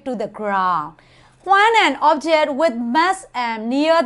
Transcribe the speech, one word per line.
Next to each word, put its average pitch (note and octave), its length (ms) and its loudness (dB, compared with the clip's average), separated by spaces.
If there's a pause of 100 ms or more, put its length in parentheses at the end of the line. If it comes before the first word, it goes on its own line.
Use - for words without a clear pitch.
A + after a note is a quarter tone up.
to C4 60 -8 (100)
the G#3 80 -8 (100)
ground. F#3 500 -2 (600)
When G4+ 220 4 (160)
an C#4 60 0 (180)
object D#4 360 0 (140)
with D4+ 140 0 (200)
mass F4+ 240 0 (360)
m - 20 -10 (160)
near D#4 320 2